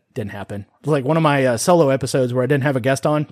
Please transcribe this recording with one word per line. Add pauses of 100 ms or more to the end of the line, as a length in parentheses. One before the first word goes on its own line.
(140)
Didn't
happen.
It
was
like
one
of
my,
uh,
solo
episodes
where
I
didn't
have
a
guest
on,